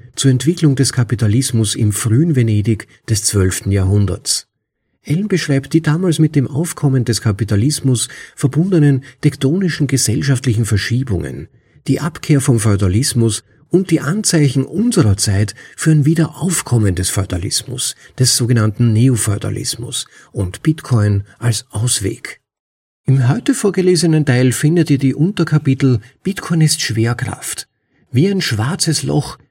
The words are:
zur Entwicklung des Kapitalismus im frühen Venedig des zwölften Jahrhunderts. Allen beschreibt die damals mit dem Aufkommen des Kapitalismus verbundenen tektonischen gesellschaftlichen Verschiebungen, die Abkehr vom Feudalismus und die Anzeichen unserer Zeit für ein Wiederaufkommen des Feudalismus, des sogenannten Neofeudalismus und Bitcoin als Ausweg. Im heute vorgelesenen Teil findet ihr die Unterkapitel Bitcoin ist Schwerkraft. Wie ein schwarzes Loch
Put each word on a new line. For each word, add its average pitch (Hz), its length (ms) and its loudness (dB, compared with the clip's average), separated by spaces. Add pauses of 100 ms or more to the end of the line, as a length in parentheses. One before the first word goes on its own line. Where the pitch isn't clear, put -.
(160)
zur 135 160 2
Entwicklung 139 460 2
des 135 160 0
Kapitalismus 113 840 0
im 104 160 2
frühen 135 460 0
Venedig 107 500 0 (220)
des 107 160 -2
zwölften 95 440 0
Jahrhunderts. 98 800 0 (580)
Allen 185 220 -2
beschreibt 143 460 -2
die 160 80 2
damals 160 380 0
mit 156 180 2
dem 135 100 2
Aufkommen 135 560 -2
des 107 160 -2
Kapitalismus 110 880 0 (260)
verbundenen 147 680 2 (160)
tektonischen 151 680 0
gesellschaftlichen 127 760 0
Verschiebungen, 98 840 -2 (360)
die - 140 0
Abkehr 151 400 0
vom 120 220 2
Feudalismus 107 840 0 (240)
und 185 240 -2
die 156 80 2
Anzeichen 147 640 0
unserer 147 540 0
Zeit 104 360 0 (220)
für - 160 0
ein 151 140 4
Wiederaufkommen 147 880 0
des 90 140 -4
Feudalismus, - 880 -6 (200)
des 127 200 2
sogenannten 113 560 0
Neofeudalismus 107 1120 -2 (240)
und 92 320 -6
Bitcoin 104 640 0 (140)
als 117 320 -2
Ausweg. - 680 -6 (640)
Im 131 220 2
heute 233 260 0
vorgelesenen 175 720 2
Teil 127 280 2
findet 156 380 0
ihr 139 60 4
die 131 160 0
Unterkapitel 143 880 0 (240)
Bitcoin 175 380 -2
ist 156 180 2
Schwerkraft. - 880 -4 (460)
Wie 151 160 4
ein 196 100 0
schwarzes 143 640 -2
Loch 143 340 -2 (140)